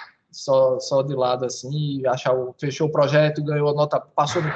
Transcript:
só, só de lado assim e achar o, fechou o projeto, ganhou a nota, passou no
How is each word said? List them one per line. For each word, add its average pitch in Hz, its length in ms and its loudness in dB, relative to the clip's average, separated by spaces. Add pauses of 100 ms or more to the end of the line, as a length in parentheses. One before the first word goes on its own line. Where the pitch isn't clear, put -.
(300)
só, 175 480 2
só 135 240 0
de 143 120 -6
lado 127 320 0
assim 143 540 -6
e 131 60 -2
achar 127 280 0
o, 127 240 -4
fechou 151 300 -2
o 151 40 -6
projeto, 151 500 2
ganhou 147 280 0
a 147 40 0
nota, 147 240 0
passou 147 440 -2
no 147 140 -2